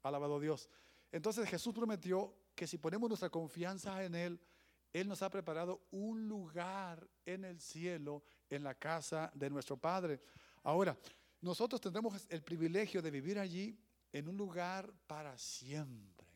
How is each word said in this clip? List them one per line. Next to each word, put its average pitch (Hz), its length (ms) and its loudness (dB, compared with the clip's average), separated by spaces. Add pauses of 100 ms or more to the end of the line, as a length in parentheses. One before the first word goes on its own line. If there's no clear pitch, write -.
Alabado 143 340 2
Dios. 151 320 0 (400)
Entonces, 196 380 0
Jesús 185 260 0
prometió 196 580 2 (220)
que 170 140 -2
si 175 100 -4
ponemos 196 300 2
nuestra 190 220 2
confianza 185 760 -2
en 175 100 -2
Él, 175 260 0 (520)
Él 185 160 2
nos 196 140 -2
ha 190 60 2
preparado 175 640 0
un 220 380 -2
lugar 180 800 -4 (160)
en 185 200 -4
el 180 160 -8
cielo, 156 640 -4 (260)
en 143 160 -2
la 139 100 -2
casa 160 600 0
de 139 160 0
nuestro 143 260 -2
Padre. 165 440 2 (420)
Ahora, 170 360 6 (420)
nosotros 214 400 2
tendremos 202 480 0
el 165 140 -4
privilegio 170 600 2
de 160 80 0
vivir 147 280 0
allí 196 400 -2 (340)
en 143 160 -4
un 185 80 -4
lugar 185 560 -2 (140)
para 151 320 -8
siempre. 123 960 -6